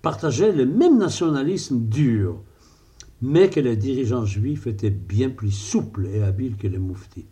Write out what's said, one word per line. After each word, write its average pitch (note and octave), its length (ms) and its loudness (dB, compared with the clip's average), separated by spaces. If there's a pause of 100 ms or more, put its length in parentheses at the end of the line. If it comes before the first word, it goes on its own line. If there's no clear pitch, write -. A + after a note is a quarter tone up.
partageaient D#3+ 520 0
le C#3 120 2
même C4 320 6
nationalisme D3+ 840 0
dur, A2 600 0 (800)
mais D#3+ 280 4
que D#3 120 0
les A#2 160 0
dirigeants B2 480 -2
juifs A#2 420 -4
étaient G#2 220 -2
bien G2+ 400 -2
plus G#2 220 -4
souples G2+ 560 -4
et G#2 140 -2
habiles G#2 360 -2
que G2 100 -4
les F#2 120 -4
mouftis. F#2 520 -10